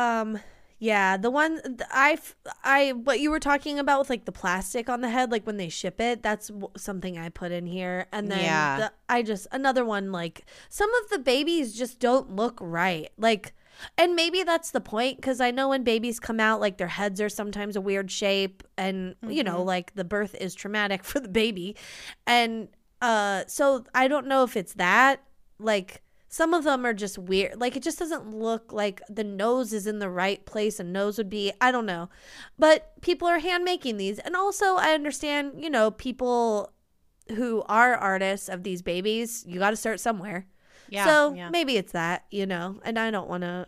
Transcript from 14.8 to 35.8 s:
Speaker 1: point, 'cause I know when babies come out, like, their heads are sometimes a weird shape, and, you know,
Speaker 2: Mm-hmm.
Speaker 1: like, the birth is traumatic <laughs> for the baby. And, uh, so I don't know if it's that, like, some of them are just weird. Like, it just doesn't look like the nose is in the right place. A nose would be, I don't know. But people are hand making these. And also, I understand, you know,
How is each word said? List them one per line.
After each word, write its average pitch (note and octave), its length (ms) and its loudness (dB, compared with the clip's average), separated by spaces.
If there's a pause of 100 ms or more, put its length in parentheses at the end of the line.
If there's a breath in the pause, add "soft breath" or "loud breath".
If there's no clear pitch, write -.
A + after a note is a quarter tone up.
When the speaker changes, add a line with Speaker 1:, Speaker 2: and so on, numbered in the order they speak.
Speaker 1:
point, B3 400 -2
'cause B3+ 200 -2
I B3 100 4
know C4+ 200 0
when C4+ 120 2
babies A3+ 380 0
come A3+ 180 -4
out, A3 220 4
like, G#3 180 0
their F3+ 100 -2
heads G3 320 -4
are G#3 80 0
sometimes G3+ 460 -6
a G3+ 60 -2
weird G3 320 -2
shape, G3 500 0 (140)
and, F#3+ 400 -4 (100)
you C#4+ 160 -2
know, F3 160 -2
Speaker 2:
Mm-hmm. F3+ 80 0
Speaker 1:
like, F3+ 300 -2
the F#3 80 -4
birth G3+ 320 -4
is F#3 180 -6
traumatic G3+ 500 -2
<laughs> - 60 -12
for - 80 -2
the B3+ 100 -6
baby. G#3 460 0 (500 loud breath)
And, A3+ 440 2 (340)
uh, G3+ 460 2
so C#4 360 2 (120)
I B3+ 100 6
don't C4 220 2
know C4+ 160 6
if A#3 120 -4
it's F#3 180 -4
that, A#3 500 4 (340)
like, G#3 440 -2 (280)
some E4 220 2
of E4+ 100 4
them C4 220 2
are A#3+ 80 2
just G3 240 -6
weird. F#3+ 420 -2
Like, B3 160 -2
it C4+ 80 -4
just D#4+ 160 -4
doesn't C#4+ 360 -6
look A3+ 360 -4
like G#3 380 -4
the G#3+ 160 -6
nose G#3+ 480 0
is G#3 140 -4
in G#3+ 120 -4
the G3 120 -4
right F#3 340 0
place. G#3+ 340 -2
A F#3 60 -6
nose G3 320 -2
would G#3 140 -4
be, G3+ 280 -2
I B3+ 140 4
don't A#3 140 0
know. F3 240 -6 (480 loud breath)
But - 420 4
people F4 260 0
are F4 120 4
hand F4 260 0
making F4 320 -2
these. G3 220 -4
And - 180 -6
also, F#4+ 400 2
I D#4 160 4
understand, D4 600 -2 (100)
you E4 60 -4
know, A3 200 4